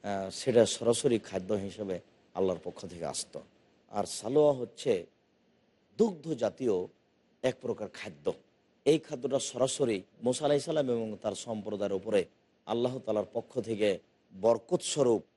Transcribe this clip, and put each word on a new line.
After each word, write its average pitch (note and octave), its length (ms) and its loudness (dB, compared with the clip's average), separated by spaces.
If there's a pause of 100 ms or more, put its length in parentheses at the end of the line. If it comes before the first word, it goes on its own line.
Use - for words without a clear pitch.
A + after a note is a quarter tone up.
আহ, G2 280 -4
সেটা A2+ 360 4
সরাসরি A#2 520 2
খাদ্য F#2+ 360 -4
হিসেবে F#2+ 460 -6 (340)
আল্লাহর F#2 300 0
পক্ষ F2+ 220 -10
থেকে E2 200 -8
আসতো। - 340 -8 (500)
আর G#2 140 -2
সালোয়া C#3+ 480 2
হচ্ছে A#2 540 -2 (920)
দুগ্ধ E3 360 0
জাতীয় A#2 380 0 (680)
এক B2+ 180 2
প্রকার G#2 280 -6
খাদ্য। E2 440 -6 (520)
এই D3+ 140 6
খাদ্যটা C3+ 400 -4
সরাসরি A#2+ 640 0 (200)
মূসা B2+ 220 0
আলাইহিস C#3+ 200 2
সালাম D3+ 260 0
এবং A2 320 -2
তার G#2 120 -2
সম্প্রদায়ের G2+ 580 -4
উপরে G2 320 2 (420)
আল্লাহ B2 320 0
তাআলার G#2+ 340 -2
পক্ষ A#2+ 280 -6
থেকে G#2 380 0 (420)
বরকত A#2 420 2
স্বরূপ A#2+ 400 2 (140)